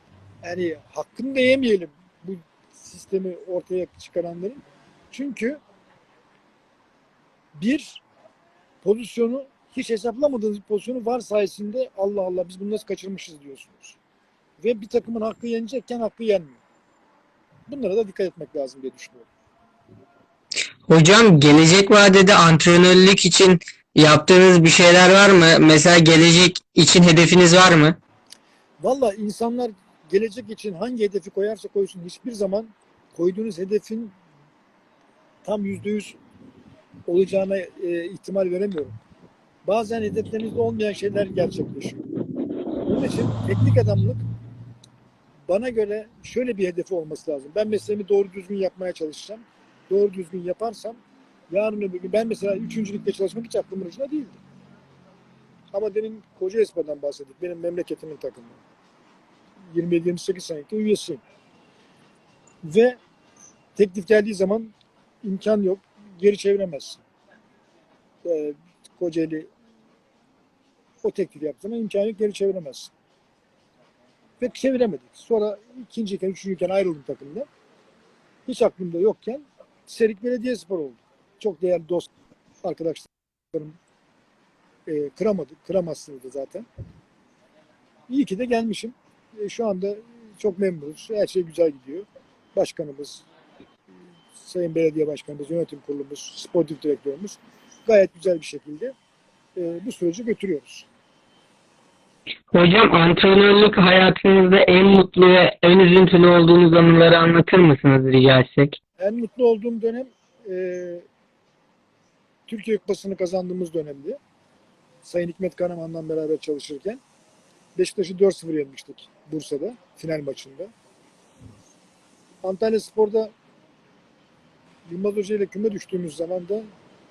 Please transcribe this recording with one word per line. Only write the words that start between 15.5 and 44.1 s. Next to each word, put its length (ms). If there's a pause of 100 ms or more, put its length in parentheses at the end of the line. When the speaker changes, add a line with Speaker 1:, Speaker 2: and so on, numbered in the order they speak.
Speaker 1:
hakkı 220
yenmiyor. 340 (1120)
Bunlara 280
da 120
dikkat 180
etmek 300
lazım 260
diye 120
düşünüyorum. 360 (1500)
Speaker 2:
Hocam 580
gelecek 500
vadede 440
antrenörlük 920
için 320 (360)
yaptığınız 680
bir 40
şeyler 460
var 160
mı? 360
Mesela 320
gelecek 600 (160)
için 280
hedefiniz 540
var 160
mı? 260 (840)
Speaker 1:
Vallahi 340
insanlar 540 (400)
gelecek 400
için 240
hangi 300
hedefi 260
koyarsa 380
koysun 360
hiçbir 280
zaman 340 (500)
koyduğunuz 420
hedefin 520 (1300)
tam 200
yüzde 260
yüz 240 (920)
olacağına, 500
e, 480
ihtimal 460
veremiyorum. 420 (720)
Bazen 360
hedeflerinizde 580
olmayan 320
şeyler 340
gerçekleşiyor. 800 (840)
Onun 180
için 220 (200)
teknik 320
adamlık 380 (1300)